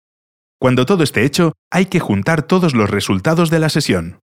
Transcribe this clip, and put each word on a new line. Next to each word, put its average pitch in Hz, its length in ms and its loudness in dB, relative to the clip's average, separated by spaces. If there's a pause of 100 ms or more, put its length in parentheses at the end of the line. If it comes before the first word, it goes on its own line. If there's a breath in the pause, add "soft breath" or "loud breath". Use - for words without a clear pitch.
(600)
Cuando 127 260 2
todo 185 180 2
esté 113 200 0
hecho, 156 300 0 (180)
hay 185 140 2
que 180 160 -2
juntar 151 420 -2
todos 175 300 0
los 107 160 2
resultados 107 600 0
de 165 100 0
la 156 100 0
sesión. 92 540 -2